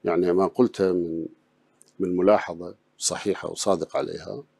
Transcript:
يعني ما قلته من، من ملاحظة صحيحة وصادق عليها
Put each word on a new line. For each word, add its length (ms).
يعني 300
ما 140
قلته 460
من، 320
من 180
ملاحظة 580
صحيحة 540
وصادق 460
عليها 460